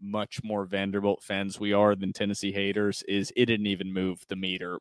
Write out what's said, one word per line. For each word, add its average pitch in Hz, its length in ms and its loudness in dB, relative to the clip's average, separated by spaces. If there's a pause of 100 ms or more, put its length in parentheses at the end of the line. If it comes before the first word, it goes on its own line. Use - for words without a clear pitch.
much 101 420 -6
more 107 220 -4
Vanderbilt 98 580 0
fans 98 380 -4
we 104 120 0
are 104 220 8
than 95 180 -2
Tennessee 101 380 -2
haters, 101 540 0
is 98 320 0
it 120 100 6
didn't 107 200 2
even 92 260 -2
move 92 340 -2
the 98 100 -8
meter 92 440 -6